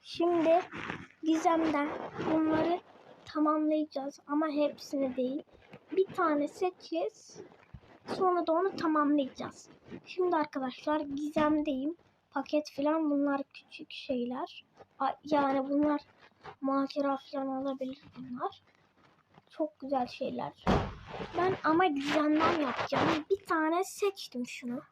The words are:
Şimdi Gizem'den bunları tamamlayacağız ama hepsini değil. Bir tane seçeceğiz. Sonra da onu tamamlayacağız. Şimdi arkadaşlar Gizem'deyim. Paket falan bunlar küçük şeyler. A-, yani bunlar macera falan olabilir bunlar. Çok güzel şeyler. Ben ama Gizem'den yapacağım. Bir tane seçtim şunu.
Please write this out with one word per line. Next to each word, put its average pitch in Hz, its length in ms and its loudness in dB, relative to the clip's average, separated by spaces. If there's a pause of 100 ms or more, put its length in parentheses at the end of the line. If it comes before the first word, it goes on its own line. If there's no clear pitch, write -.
Şimdi 339 600 2 (600)
Gizem'den 320 640 2 (420)
bunları 320 480 2 (460)
tamamlayacağız 302 1000 0
ama 302 200 0
hepsini 277 680 -2
değil. 262 280 -2 (480)
Bir 381 140 2
tane 302 420 0
seçeceğiz. - 920 -6 (760)
Sonra 359 320 2
da 330 40 2
onu 359 240 2
tamamlayacağız. 294 920 0 (360)
Şimdi 359 300 0
arkadaşlar 294 640 -2
Gizem'deyim. 302 1000 0 (320)
Paket 294 460 -2
falan 302 360 2
bunlar 277 320 2 (100)
küçük - 380 -18
şeyler. 247 760 -6 (340)
A-, 269 240 -2
yani 277 460 2
bunlar 294 320 2 (600)
macera 277 560 0 (140)
falan 269 160 -4
olabilir 269 540 -4 (160)
bunlar. 262 440 -8 (880)
Çok - 300 -4
güzel 262 280 -2
şeyler. 254 580 -6 (720)
Ben 370 260 2
ama 320 220 6
Gizem'den 302 760 2
yapacağım. 294 680 0
Bir - 160 0
tane 330 380 2
seçtim 381 640 -4
şunu. 247 340 -8 (100)